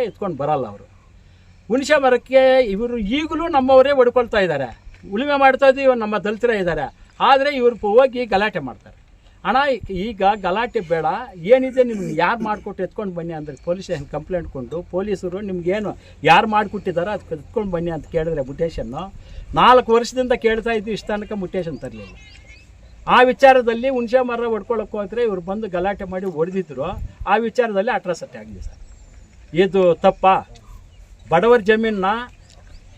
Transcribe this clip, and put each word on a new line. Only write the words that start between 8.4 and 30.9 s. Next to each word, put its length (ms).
ಮಾಡ್ತಾರೆ. 380
"ಅಣ್ಣ, 120
ಈಗ 320
ಗಲಾಟೆ 380
ಬೇಡ, 260
ಏನಿದೆ 320
ನಿಮ್ಗೆ 320
ಯಾರು 280
ಮಾಡಿಕೊಟ್ಟು 400
ಎತ್ಕೊಂಡು 300
ಬನ್ನಿ" 200
ಅಂದ್ರೆ 220
ಪೊಲೀಸ್ 200
ಸ್ಟೇಷನ್ 300
ಕಂಪ್ಲೇಂಟ್ 340
ಕೊಂಡು 320
ಪೊಲೀಸರು 600
ನಿಮ್ಗೇನು 500
ಯಾರು 240
ಮಾಡಿಕೊಟ್ಟಿದ್ದಾರೋ 640
ಅದಕ್ಕೆ 240
ಎತ್ಕೊಂಡು 360
ಬನ್ನಿ 200
ಅಂತ 200
ಕೇಳಿದ್ರೆ 300
ಮುಟೇಶನ್ನು 600
ನಾಲ್ಕು 380
ವರ್ಷದಿಂದ 400
ಕೇಳ್ತಾ 380
ಇದ್ವಿ, 220
ಇಷ್ಟು 140
ತನಕ 240
ಮುಟೇಶನ್ 480
ತರಲಿಲ್ಲ. 360
ಆ 140
ವಿಚಾರದಲ್ಲಿ 680
ಹುಣಸೆ 380
ಮರ 180
ಹೊಡ್ಕೊಳಕ್ಕೆ 520
ಹೋದ್ರೆ 260
ಇವ್ರು 180
ಬಂದು 280
ಗಲಾಟೆ 340
ಮಾಡಿ 220
ಹೊಡೆದಿದ್ರು. 640
ಆ 80
ವಿಚಾರದಲ್ಲಿ 440
ಅಟ್ರಾಸಿಟಿ 460
ಆಗಿದೆ 240
ಸರ್. 180
ಇದು 260
ತಪ್ಪಾ? 400